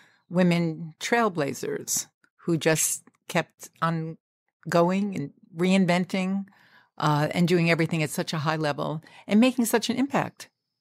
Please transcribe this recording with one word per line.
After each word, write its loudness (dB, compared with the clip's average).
women 0
trailblazers -2
who 2
just 0
kept -6
on -4
going 2
and -8
reinventing, 2
uh, 2
and 2
doing 4
everything 0
at -2
such -6
a -4
high -2
level -4
and 4
making 4
such 0
an -2
impact. -4